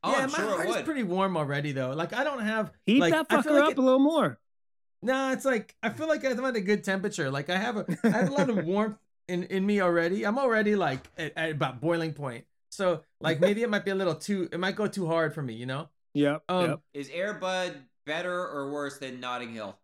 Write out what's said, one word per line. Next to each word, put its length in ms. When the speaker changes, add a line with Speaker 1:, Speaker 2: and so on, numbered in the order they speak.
Speaker 1:
Oh, 80
Speaker 2:
Yeah, 120
Speaker 1:
I'm 80
Speaker 2:
my 60
Speaker 1:
sure 80
it 100
Speaker 2:
heart 140
is 80
Speaker 1:
would. 80
Speaker 2:
pretty 180
warm 320
already, 360
though. 200
Like, 220
I 100
don't 200
have, 280
Speaker 3:
Heat 140
Speaker 2:
like, 140
Speaker 3:
that 160
Speaker 2:
I 120
feel 120
Speaker 3:
fucker 20
Speaker 2:
like 100
Speaker 3:
up 60
Speaker 2:
it 80
Speaker 3:
a 20
little 180
more. 400
Speaker 2:
Nah, 280
it's 140
like, 380
I 60
feel 180
like 180
I'm 180
at 120
a 60
good 220
temperature. 460
Like, 200
I 80
have 200
a, 80
I 60
have 200
a 40
lot 160
of 80
Speaker 3:
<laughs> 80
Speaker 2:
warmth 320
in, 160
in 220
me 160
already. 440
I'm 140
already, 360
like, 420
at, 200
at 140
about 300
boiling 320
point. 320
So, 320
like, 180
maybe 240
it 60
might 160
be 60
a 40
little 200
too, 360
it 80
might 160
go 120
too 200
hard 260
for 80
me, 140
you 100
know? 240
Speaker 3:
Yep, 360
Speaker 2:
Um, 200
Speaker 3:
yep. 100
Speaker 1:
Is 160
Air 260
Bud 380
better 260
or 240
worse 260
than 220
Notting 340
Hill? 300